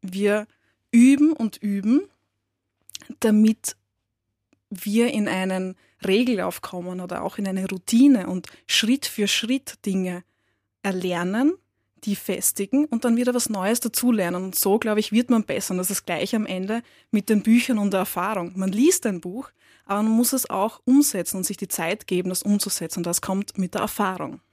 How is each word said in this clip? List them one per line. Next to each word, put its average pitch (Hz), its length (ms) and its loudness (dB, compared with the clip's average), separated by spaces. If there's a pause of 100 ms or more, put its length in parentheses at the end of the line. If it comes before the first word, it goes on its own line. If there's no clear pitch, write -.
Wir 202 460 -2 (440)
üben 277 420 8
und 220 240 -4
üben, 208 460 0 (1160)
damit 214 560 4 (1000)
wir 220 380 0
in 208 140 -2
einen 185 480 -4 (280)
Regelauf 190 600 0
kommen 180 360 -10
oder 180 220 -8
auch - 160 -8
in 202 100 -4
eine 190 220 -4
Routine 226 560 4
und 185 220 -6 (180)
Schritt 247 400 0
für 202 220 -4
Schritt - 580 -4
Dinge 185 380 -4 (580)
erlernen, 185 720 0 (520)
die 202 100 -2
festigen 202 680 -2
und 233 200 -4
dann 233 100 2
wieder 247 200 0
was 240 140 -2
Neues 208 320 -2
dazulernen. 196 640 0
Und 185 100 -8
so, 202 240 2
glaub 214 180 -2
ich, 214 140 -2
wird 240 180 2
man 226 140 4
besser. - 300 -4
Und 180 40 -2
das 185 140 -4
ist - 160 -6
gleich 180 280 -4
am 214 120 -2
Ende 190 340 -4 (300)
mit 208 180 -2
den 214 140 4
Büchern 233 340 4
und 202 160 0
der 190 60 2
Erfahrung. 180 560 -4
Man 190 160 -2
liest 269 340 4
ein 185 160 -2
Buch, 202 300 -12 (340)
aber 202 160 -2
man 220 120 2
muss 240 200 2
es 262 160 -4
auch 202 360 -2
umsetzen 247 520 2
und 185 60 -6
sich 196 140 -6
die 190 100 -8
Zeit 175 400 -4
geben, 180 220 -2
das 185 120 -4
umzusetzen. 202 600 -2
Und 170 40 -4
das 170 160 -2
kommt 196 380 -4
mit 185 160 -2
der 196 60 -2
Erfahrung. 185 580 -4 (140)